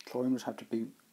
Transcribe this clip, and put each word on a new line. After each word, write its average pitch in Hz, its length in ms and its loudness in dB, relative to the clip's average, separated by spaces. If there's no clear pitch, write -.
chlorine 127 280 2
would 120 100 0
have 113 140 -4
to 113 80 -12
be 113 220 0